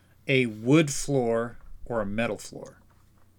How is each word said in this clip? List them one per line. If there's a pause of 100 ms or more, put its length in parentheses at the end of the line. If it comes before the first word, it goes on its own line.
(280)
a
wood
floor (260)
or
a
metal
floor? (600)